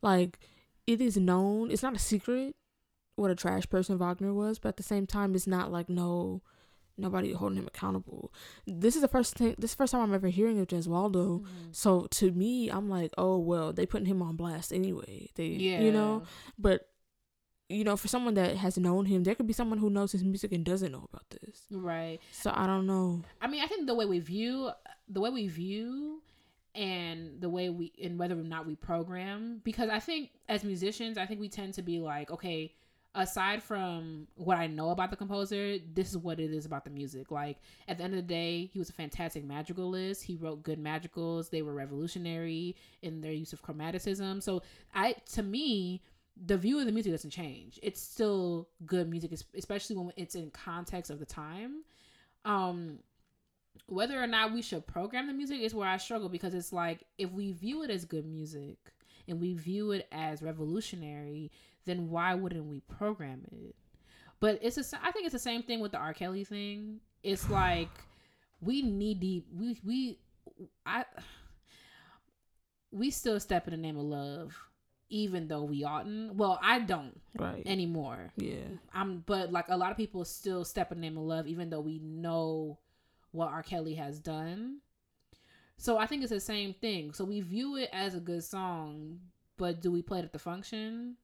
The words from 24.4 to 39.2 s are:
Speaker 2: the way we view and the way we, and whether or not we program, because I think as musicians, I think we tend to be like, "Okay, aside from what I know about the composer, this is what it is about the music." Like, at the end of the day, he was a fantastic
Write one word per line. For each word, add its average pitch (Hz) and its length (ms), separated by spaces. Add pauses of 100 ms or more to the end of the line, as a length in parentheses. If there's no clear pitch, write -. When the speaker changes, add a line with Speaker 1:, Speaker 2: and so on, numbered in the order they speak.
Speaker 2:
the 190 120
way 220 100
we 233 180
view 233 760 (520)
and 170 680
the 180 80
way 180 200
we, 170 240 (100)
and 175 160
whether 175 200
or 165 60
not 160 220
we 156 100
program, 190 880
because 220 260
I 214 100
think 311 300 (180)
as 208 160
musicians, 208 540
I 190 80
think 208 140
we 208 80
tend 196 260
to 190 80
be 170 160
like, 147 320
"Okay, 165 440 (400)
aside 196 480
from 165 720
what 175 220
I 170 100
know 156 220
about 185 200
the 202 60
composer, 202 600 (160)
this 185 160
is 190 80
what 165 200
it 160 140
is 156 140
about 156 180
the - 60
music." 135 400
Like, 147 280 (300)
at 180 100
the 170 60
end 190 100
of 190 40
the 180 40 (120)
day, 170 380
he 196 60
was 170 120
a - 20
fantastic 160 520